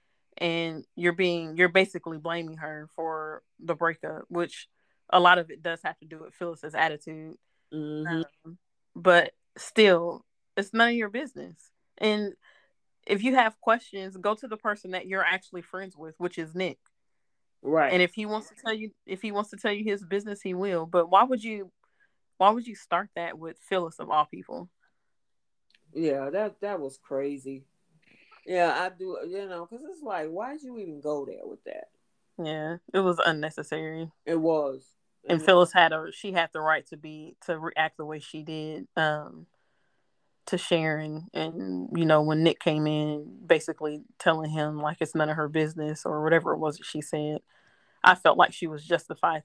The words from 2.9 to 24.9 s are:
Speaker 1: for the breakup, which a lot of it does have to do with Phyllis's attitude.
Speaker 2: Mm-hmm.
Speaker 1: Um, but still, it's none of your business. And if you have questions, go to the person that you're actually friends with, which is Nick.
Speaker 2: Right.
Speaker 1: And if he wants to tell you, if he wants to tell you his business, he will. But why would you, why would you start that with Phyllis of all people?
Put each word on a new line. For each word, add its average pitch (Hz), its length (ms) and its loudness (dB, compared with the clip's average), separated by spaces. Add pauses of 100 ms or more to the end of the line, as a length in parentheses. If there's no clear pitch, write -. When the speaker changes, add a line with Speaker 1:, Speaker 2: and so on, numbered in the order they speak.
Speaker 1:
for 156 480 -8 (160)
the 165 160 -4
breakup, 160 540 -4
which 175 400 -6 (420)
a 185 80 8
lot 175 200 8
of 160 120 -6
it 156 100 -16
does 165 220 -6
have 156 160 -6
to 165 60 -20
do 156 140 -18
with 156 140 -18
Phyllis's 160 400 -10
attitude. 156 640 -4 (380)
Speaker 2:
Mm-hmm. 156 480 -4 (240)
Speaker 1:
Um, 165 120 -20 (380)
but 175 380 6 (240)
still, 175 640 4 (320)
it's 202 180 -4
none 233 140 6
of 233 80 2
your 214 140 -2
business. 220 480 -10 (400)
And 208 340 0 (760)
if 202 180 0
you 262 120 2
have 226 240 4
questions, 196 560 0
go 202 200 0
to 254 120 -16
the - 100 -8
person 208 340 -6
that 185 140 -6
you're 190 180 -2
actually 175 400 -4
friends 185 340 -14
with, 160 200 -16
which 175 200 -6
is 160 180 -8
Nick. 180 240 -4 (800)
Speaker 2:
Right. 147 300 2
Speaker 1:
And 180 100 4
if 175 120 2
he 214 120 -6
wants 214 240 -6
to - 60 -20
tell 220 180 -6
you, 214 180 -8 (140)
if 190 160 -10
he 214 120 -6
wants 208 160 -4
to 202 80 -16
tell 208 160 -2
you 208 100 -6
his 202 220 -4
business, 202 360 -6
he 185 120 -6
will. 180 320 -2
But 170 240 2
why 196 140 8
would 254 200 0
you, 208 280 -8 (640)
why 190 120 6
would 226 160 0
you 226 100 -12
start 190 400 -2
that 170 220 -6
with 160 220 -12
Phyllis 175 400 -4
of 160 100 -10
all 151 160 2
people? 180 440 -14 (1200)